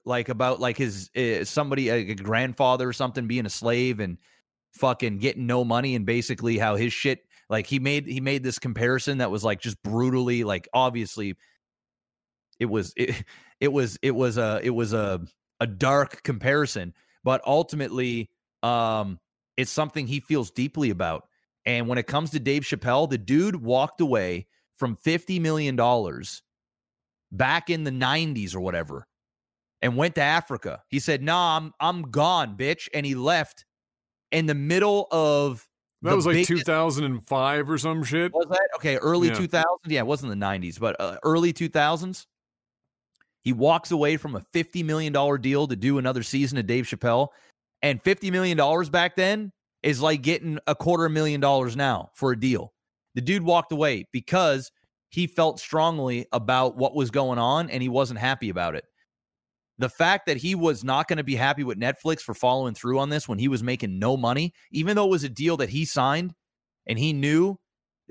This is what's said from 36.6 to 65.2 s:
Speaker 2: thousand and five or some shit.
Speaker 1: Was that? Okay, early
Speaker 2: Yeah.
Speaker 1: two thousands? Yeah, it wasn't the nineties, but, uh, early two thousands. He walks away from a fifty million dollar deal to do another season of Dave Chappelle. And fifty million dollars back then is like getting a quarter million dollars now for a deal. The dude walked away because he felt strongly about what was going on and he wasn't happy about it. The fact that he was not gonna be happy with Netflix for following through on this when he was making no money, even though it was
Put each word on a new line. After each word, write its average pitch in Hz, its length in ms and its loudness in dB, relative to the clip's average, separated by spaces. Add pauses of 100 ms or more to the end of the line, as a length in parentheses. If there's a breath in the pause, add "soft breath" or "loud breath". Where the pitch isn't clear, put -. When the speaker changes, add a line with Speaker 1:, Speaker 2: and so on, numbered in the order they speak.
Speaker 2:
thousand 156 440 0
and 127 200 -4
five 139 460 0
or 156 80 0
some 160 240 -2
shit. 165 300 0
Speaker 1:
Was 165 180 0
that? 185 260 2
Okay, 147 200 0
early 170 320 2
Speaker 2:
Yeah. - 60 2
Speaker 1:
two 175 120 0
thousands? 170 400 0
Yeah, 151 140 0
it 113 60 0
wasn't 135 240 -2
the 101 60 -4
nineties, 92 420 -4
but, 110 220 -2
uh, 92 220 -4
early 170 300 4
two 165 160 -4
thousands. 165 580 -2 (1160)
He 127 100 0
walks 151 400 2
away 151 240 2
from 147 180 -8
a 98 60 -6 (120)
fifty 170 300 -2
million 156 300 -2
dollar 143 260 2
deal 139 300 2
to 123 80 -2
do 135 220 2
another 127 260 0
season 135 340 0
of 107 80 -2
Dave 120 200 0
Chappelle. 123 420 2 (560 soft breath)
And 139 180 0
fifty 196 300 0
million 185 240 2
dollars 156 340 4
back 175 260 2
then 202 360 0 (300)
is 139 180 2
like 151 220 2
getting 156 460 -2
a 147 80 0
quarter 165 320 2
million 156 320 0
dollars 135 340 2
now 127 400 -2
for 135 160 0
a 120 80 0
deal. 123 340 0 (440)
The 123 40 -2
dude 175 220 0
walked 170 300 2
away 143 400 0
because 139 580 0 (400)
he 175 160 0
felt 160 320 0
strongly 151 720 -2
about 127 460 2
what 131 180 0
was 135 160 0
going 127 300 0
on 147 280 2
and 127 140 -4
he 127 60 -2
wasn't 123 320 0
happy 127 280 -2
about 87 280 -4
it. - 80 -8 (960)
The 123 100 -2
fact 185 380 2
that 151 100 0
he 170 180 -2
was 160 300 0
not 135 240 0
gonna 151 160 -2
be 139 100 -2
happy 139 300 0
with 110 160 -6
Netflix 147 400 -2
for - 140 -8
following 127 400 0
through 127 260 0
on 139 100 -2
this 147 180 -2
when 104 120 -4
he 131 80 2
was 120 160 0
making 120 340 -4
no 117 180 2
money, 131 380 0 (160 soft breath)
even 160 240 0
though 208 120 4
it 190 40 2
was 165 140 2